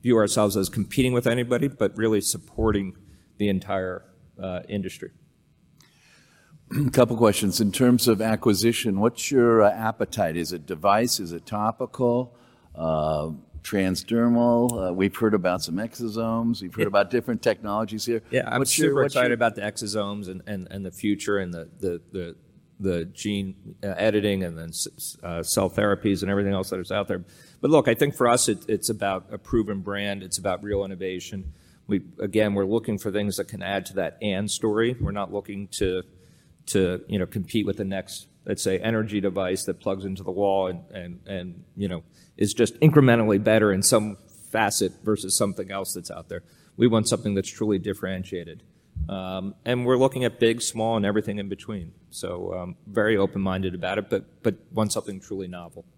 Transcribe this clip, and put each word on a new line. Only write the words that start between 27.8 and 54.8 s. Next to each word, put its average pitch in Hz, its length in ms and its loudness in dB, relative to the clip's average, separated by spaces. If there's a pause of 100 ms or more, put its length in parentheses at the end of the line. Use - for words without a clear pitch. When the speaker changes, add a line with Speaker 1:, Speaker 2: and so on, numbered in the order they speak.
Speaker 1:
I 120 60 4
think 143 220 0
for 123 120 4
us, 120 220 4
it, 101 200 -2
it's 107 200 -2
about 98 420 -2
a 104 60 -10
proven 101 440 0
brand. 101 420 -4
It's 87 160 -6
about 92 240 -2
real 101 220 -2
innovation. 92 680 -8 (340)
We, 101 140 0 (180)
again, 104 340 2
we're 98 120 2
looking 110 320 0
for 101 140 -6
things 101 260 -2
that 98 120 -6
can 95 120 -10
add 95 260 -4
to - 80 -16
that 85 260 -2
and 101 280 -2
story. 113 500 0
We're 101 120 -2
not 98 220 -6
looking 101 400 -8
to, 92 300 -2 (640)
to, 90 400 0
you 104 120 -2
know, 90 80 0
compete 101 400 -2
with 98 100 -4
the 107 80 -6
next, 95 420 -8 (180)
let's 101 180 -4
say, 95 160 0
energy 107 400 0
device 95 460 -2
that 90 140 -4
plugs 98 260 -4
into 95 180 -8
the 92 80 -6
wall 98 360 2
and, 90 240 -6
and, 87 360 -12
and, 90 360 -10 (120)
you 98 120 -2
know, 87 160 -6 (340)
is 107 160 2
just - 260 2
incrementally 117 640 6
better 107 280 6
in 95 120 0
some 107 340 2 (340)
facet 104 420 0 (100)
versus 98 320 0
something 98 340 -2
else 98 240 -8
that's 87 160 -10
out 87 200 -14
there. 90 140 -10 (340)
We 123 100 6
want 110 220 4
something 104 260 0
that's 95 140 -2
truly 107 280 0
differentiated. 92 840 -8 (460)
Um, 95 460 -8 (100)
and 123 200 0
we're 127 120 4
looking 131 260 2
at - 160 -2
big, 117 220 4
small, 113 360 -2
and 101 80 2
everything 104 340 0
in 98 100 -8
between. 95 420 -10 (180)
So, 90 440 -8
um, 90 220 -8 (120)
very 104 300 2
open-minded 95 580 0
about 90 220 -4
it, 101 120 -4
but, - 340 -4
but 104 120 2 (160)
want 107 220 0